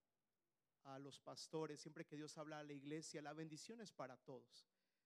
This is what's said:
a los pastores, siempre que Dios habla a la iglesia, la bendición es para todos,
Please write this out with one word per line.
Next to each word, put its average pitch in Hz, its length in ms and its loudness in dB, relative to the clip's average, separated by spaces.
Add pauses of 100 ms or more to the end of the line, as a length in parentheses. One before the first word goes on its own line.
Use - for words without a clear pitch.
(840)
a 135 120 0
los 139 220 -2
pastores, 147 640 2
siempre 160 240 -2
que 156 100 -6
Dios 151 220 0
habla 151 220 0
a 151 40 0
la 147 100 -2
iglesia, 151 480 0
la 147 120 0
bendición 160 480 -2
es 190 100 -4
para 127 260 -2
todos, - 500 -8 (380)